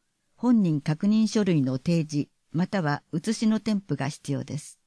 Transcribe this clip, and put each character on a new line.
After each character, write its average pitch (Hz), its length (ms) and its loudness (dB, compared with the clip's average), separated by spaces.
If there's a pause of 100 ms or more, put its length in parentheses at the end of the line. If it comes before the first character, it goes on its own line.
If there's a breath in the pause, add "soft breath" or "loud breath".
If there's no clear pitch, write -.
(380)
本 233 240 4
人 156 180 2
確 156 280 -2
認 214 200 4
書 214 160 0
類 175 180 4
の 131 180 0
提 170 300 0
示、 147 200 -2 (240)
ま 175 140 0
た 196 140 -2
は 147 300 -2
写 190 220 -2
し 220 140 0
の 220 120 2
添 214 260 -2
付 143 120 -4
が 135 100 -4
必 - 240 -8
要 131 140 -4
で 127 120 -6
す。 - 300 -16